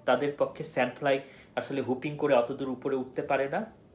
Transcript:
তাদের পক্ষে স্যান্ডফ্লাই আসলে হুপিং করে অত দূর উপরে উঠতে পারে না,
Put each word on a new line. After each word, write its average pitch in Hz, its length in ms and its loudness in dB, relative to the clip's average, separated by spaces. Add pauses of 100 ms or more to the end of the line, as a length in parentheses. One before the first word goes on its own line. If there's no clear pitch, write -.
তাদের 139 320 4
পক্ষে 143 260 -2
স্যান্ডফ্লাই 135 560 0 (360)
আসলে - 260 -2
হুপিং 127 360 -2
করে 143 160 2
অত 120 180 6
দূর 135 180 -4
উপরে 131 260 -2
উঠতে 131 260 -4
পারে 139 280 0
না, 196 160 -2 (300)